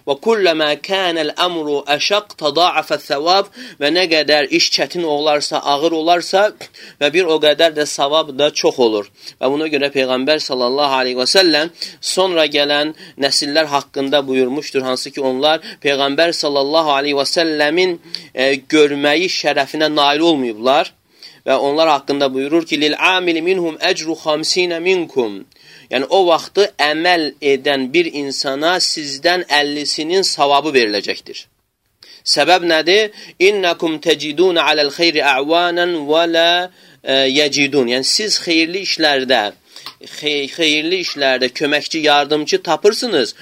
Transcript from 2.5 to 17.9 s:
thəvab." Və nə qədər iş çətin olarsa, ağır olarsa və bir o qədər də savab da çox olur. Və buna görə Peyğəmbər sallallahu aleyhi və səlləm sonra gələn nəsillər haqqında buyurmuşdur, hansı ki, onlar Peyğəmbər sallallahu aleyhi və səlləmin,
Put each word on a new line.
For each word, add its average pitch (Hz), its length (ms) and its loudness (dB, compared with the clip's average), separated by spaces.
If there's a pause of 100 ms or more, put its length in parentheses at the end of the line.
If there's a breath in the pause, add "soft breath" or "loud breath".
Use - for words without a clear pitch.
thəvab." 170 460 0 (300 loud breath)
Və 143 120 0
nə 180 200 2
qədər 147 420 2
iş 160 200 2
çətin 170 340 -4
olarsa, 147 540 0
ağır 143 340 0
olarsa 170 500 2 (540 loud breath)
və 143 160 0
bir 180 120 2
o 160 160 2
qədər 151 320 4
də 147 140 -2
savab 147 520 -2
da 147 120 2
çox 151 280 0
olur. 110 280 2 (300 loud breath)
Və - 120 -4
buna 147 200 -2
görə 143 200 0
Peyğəmbər 135 500 0
sallallahu 135 600 -2
aleyhi 127 160 -2
və 127 200 -2
səlləm 165 340 2 (300 loud breath)
sonra 180 460 0
gələn 147 480 0 (240 loud breath)
nəsillər 143 480 0
haqqında 139 600 -2
buyurmuşdur, 131 560 -2
hansı 131 280 -4
ki, 143 100 -10
onlar 139 400 0 (220 loud breath)
Peyğəmbər 143 500 2
sallallahu 147 580 0
aleyhi 143 260 0
və 139 100 0 (100)
səlləmin, 165 640 0 (360 loud breath)